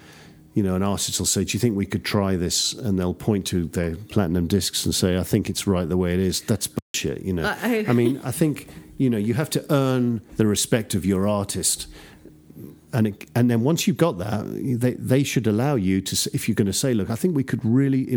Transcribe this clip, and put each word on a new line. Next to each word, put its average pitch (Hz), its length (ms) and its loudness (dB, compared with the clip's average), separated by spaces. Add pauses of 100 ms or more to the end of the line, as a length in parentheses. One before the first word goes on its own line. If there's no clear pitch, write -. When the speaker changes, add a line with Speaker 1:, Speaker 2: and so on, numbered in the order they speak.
(540)
Speaker 1:
you 110 80 2
know, 92 120 0
an 92 80 0
artist 98 380 -2
will 90 60 -2
say, 98 180 0
"Do 90 80 -6
you 101 80 0
think 117 160 2
we 98 100 0
could - 180 -4
try 98 320 0
this?" 85 360 -2
And 98 260 -2
they'll 90 160 0
point 98 340 0
to 87 180 0
their 85 300 -4
platinum 90 500 0
discs 92 400 0
and 107 80 0
say, 90 240 2
"I 90 40 0
think 98 280 0
it's - 160 -4
right 90 220 0
the 90 100 0
way 87 160 0
it 90 60 2
is." 92 220 0
That's - 260 -2
bullshit, - 540 -8
you 95 120 -4
know. 82 100 -2
Speaker 2:
Uh, 208 180 -2
I 220 260 0
Speaker 1:
I 127 40 2
mean, 120 320 2
I 131 60 -6
think, 151 380 -2 (280)
you 131 140 2
know, 117 80 0
you 107 160 0
have 123 160 -2
to - 220 -4
earn 127 480 2 (160)
the 110 100 4
respect 104 480 0
of 85 100 0
your 95 240 2
artist. 101 600 -2 (1040)
And 110 140 4
it, 104 260 -8
and 120 160 4
then 113 140 2
once 156 220 2
you've 170 120 2
got 160 200 2
that, 107 260 -4 (360)
they, 123 140 2
they 123 300 2
should 127 220 0
allow 117 280 2
you 95 260 2
to 95 140 -6
s-, - 180 -2
if - 160 -4
you're 113 60 2
gonna 101 180 2
say, 131 220 0
"Look, 98 160 0
I 113 60 -4
think 185 200 0
we 131 80 0
could 123 200 -4
really 131 520 2